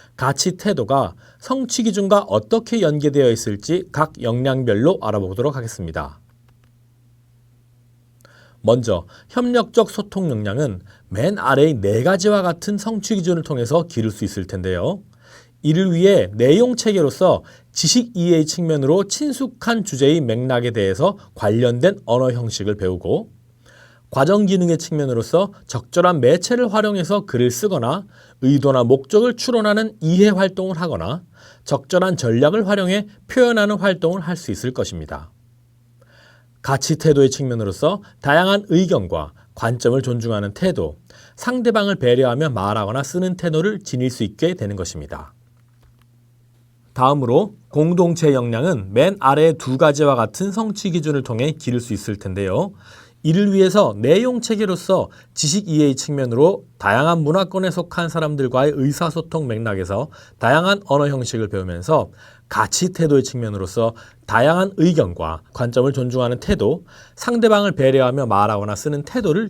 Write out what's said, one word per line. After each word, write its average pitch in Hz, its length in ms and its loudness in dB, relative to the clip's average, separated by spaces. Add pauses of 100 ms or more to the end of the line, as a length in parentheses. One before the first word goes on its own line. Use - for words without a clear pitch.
(160)
가치 143 400 -2
태도가 135 600 -2 (240)
성취 262 420 -4
기준과 202 460 2
어떻게 226 540 -2
연계되어 143 500 2
있을지 113 600 -4
각 151 300 -2
역량별로 123 800 0
알아보도록 107 540 -4
하겠습니다. 82 640 -10 (2500)
먼저 107 460 0 (220)
협력적 240 600 0
소통 202 400 -6
역량은 104 520 -4 (280)
맨 143 300 -2
아래의 135 420 4
네 107 220 0
가지와 196 400 2
같은 180 340 -4
성취 214 380 -6
기준을 175 260 -2
통해서 139 420 -2
기를 110 280 -4
수 107 140 -6
있을 95 200 -6
텐데요. 95 560 -4 (640)
이를 175 300 2
위해 170 420 4
내용 180 400 4
체계로서 175 680 0 (280)
지식 240 440 0
이해의 170 300 2
측면으로 160 600 0
친숙한 240 760 -4
주제의 143 380 2
맥락에 123 500 -2
대해서 113 460 0 (160)
관련된 120 720 0
언어 127 260 0
형식을 107 440 -4
배우고 98 560 -4 (800)
과정 190 360 2
기능의 180 320 2
측면으로서 151 720 -2 (160)
적절한 175 540 0
매체를 190 520 2
활용해서 202 520 -2
글을 123 260 0
쓰거나 170 540 -2 (340)
의도나 131 460 2
목적을 208 500 2
추론하는 220 640 0
이해 180 300 4
활동을 190 500 -2
하거나 131 440 -4 (420)
적절한 180 520 0
전략을 147 520 2
활용해 202 380 0 (200)
표현하는 220 500 2
활동을 180 440 -2
할 170 160 -6
수 - 140 -10
있을 120 220 -6
것입니다. 78 580 -8 (1300)
가치 139 340 -2
태도의 143 340 6
측면으로서 131 720 -2 (200)
다양한 185 480 2
의견과 101 640 0 (220)
관점을 123 460 0
존중하는 113 520 -4
태도, 107 440 -4 (380)
상대방을 220 600 0
배려하며 127 540 2
말하거나 107 540 -2
쓰는 180 320 -4
태도를 175 460 -2
지닐 127 280 -4
수 123 140 -4
있게 160 300 -2
되는 104 220 -8
것입니다. 78 580 -12 (1600)
다음으로 139 600 2 (140)
공동체 165 640 2
역량은 120 600 -2
맨 175 260 4
아래 151 340 4
두 131 240 -4
가지와 143 380 4
같은 151 360 -2
성취 208 400 -4
기준을 151 320 -2
통해 127 280 -2
기를 123 280 -4
수 117 140 -6
있을 101 220 -6
텐데요. 98 560 -4 (520)
이를 196 280 2
위해서 190 460 4
내용 220 440 2
체계로서 190 680 -2 (240)
지식 180 340 -2
이해의 151 280 4
측면으로 139 680 0 (120)
다양한 147 460 2
문화권에 185 480 0
속한 175 380 -6
사람들과의 147 680 0
의사소통 151 720 -2
맥락에서 107 600 -4 (280)
다양한 175 480 2
언어 143 220 2
형식을 120 400 -4
배우면서 92 640 -2 (360)
가치 - 460 -2
태도의 143 300 2
측면으로서 113 720 -4 (320)
다양한 165 500 2
의견과 87 640 0 (120)
관점을 123 380 0
존중하는 123 480 -4
태도, 165 460 -2 (300)
상대방을 214 580 2
배려하며 131 540 2
말하거나 104 480 0
쓰는 147 280 -6
태도를 202 460 -2